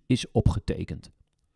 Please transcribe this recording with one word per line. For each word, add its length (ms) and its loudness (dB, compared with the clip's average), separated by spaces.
is 240 0
opgetekend. 840 -2